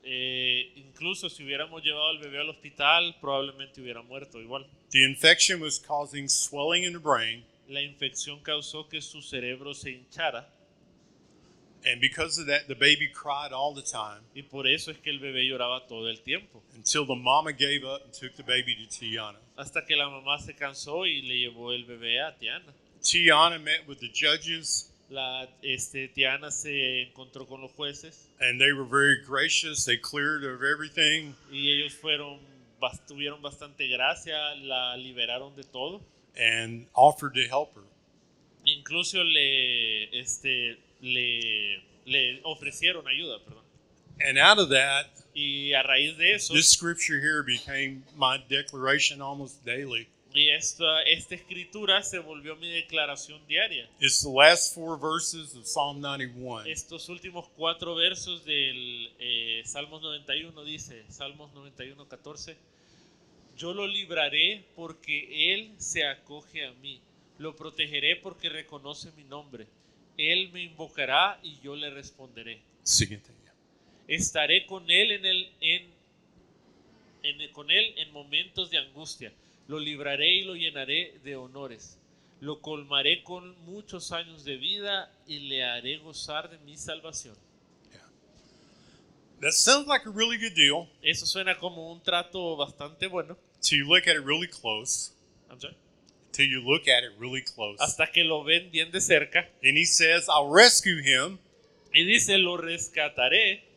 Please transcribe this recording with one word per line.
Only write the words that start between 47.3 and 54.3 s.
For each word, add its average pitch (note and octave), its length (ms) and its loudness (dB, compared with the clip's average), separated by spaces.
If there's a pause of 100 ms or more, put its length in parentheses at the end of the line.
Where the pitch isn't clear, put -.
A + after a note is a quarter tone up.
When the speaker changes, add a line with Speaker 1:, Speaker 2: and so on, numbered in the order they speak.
Speaker 2:
became C3+ 600 -4 (140)
my C3+ 200 2 (120)
declaration C#3 720 0
almost C#3 440 -10
daily. B2 420 -6 (260)
Speaker 1:
y D3 160 6
esta, D#3 540 0
esta E3 320 2
escritura F#3+ 680 -2
se F#3 160 -6
volvió D#3 380 -12
mi E3 120 -12
declaración D#3 800 -6
diaria. D#3+ 420 -2 (120)
Speaker 2:
It's C#3 200 2
the D3 80 -4
last D3+ 460 8